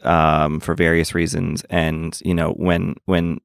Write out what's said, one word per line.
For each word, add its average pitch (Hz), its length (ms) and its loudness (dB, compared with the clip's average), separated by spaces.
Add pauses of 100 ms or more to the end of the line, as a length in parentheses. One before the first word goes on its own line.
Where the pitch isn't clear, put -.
um, 78 560 2
for 82 140 -4
various 82 380 2
reasons. 82 560 -2
And, 80 540 -2
you 90 100 0
know, 82 180 0
when, 87 520 0
when 85 420 0